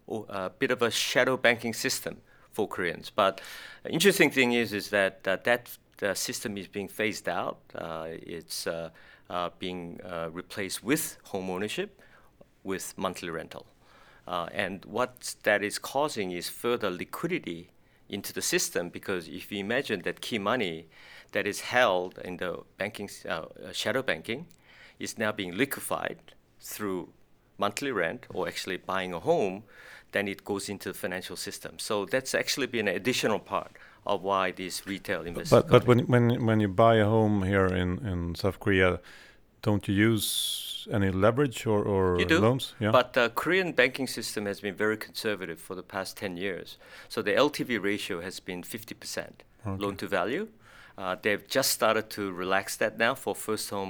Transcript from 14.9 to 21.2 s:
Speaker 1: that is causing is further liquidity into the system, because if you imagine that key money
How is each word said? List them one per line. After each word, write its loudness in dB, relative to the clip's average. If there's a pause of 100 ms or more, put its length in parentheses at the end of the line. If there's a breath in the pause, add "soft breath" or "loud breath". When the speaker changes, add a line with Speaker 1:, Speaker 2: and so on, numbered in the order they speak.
Speaker 1:
that 4
is -2
causing -2
is -6
further -2
liquidity -6 (400)
into -8
the -6
system, 0
because -6
if -12
you -4
imagine -2
that -4
key -4
money -2 (460 soft breath)